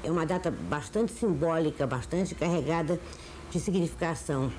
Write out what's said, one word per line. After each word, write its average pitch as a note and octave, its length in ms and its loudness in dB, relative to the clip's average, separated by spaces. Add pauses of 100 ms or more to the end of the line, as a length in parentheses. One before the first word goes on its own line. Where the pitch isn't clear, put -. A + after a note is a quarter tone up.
é D3 80 0
uma E3 120 2
data F3 280 0
bastante D3 600 -2
simbólica, D#3+ 720 2
bastante C3+ 520 -2
carregada E3 640 2 (500)
de F3 80 0
significação. D#3+ 1000 0